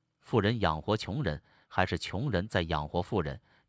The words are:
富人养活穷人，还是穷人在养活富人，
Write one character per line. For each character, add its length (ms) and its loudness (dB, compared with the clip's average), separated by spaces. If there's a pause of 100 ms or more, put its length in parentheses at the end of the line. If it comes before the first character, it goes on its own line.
(200)
富 200 0
人 180 4
养 220 0
活 160 0
穷 260 -4
人， 200 -2 (260)
还 160 2
是 140 0
穷 320 -4
人 180 0
在 140 0
养 260 -2
活 140 -2
富 180 -2
人， 220 -4 (260)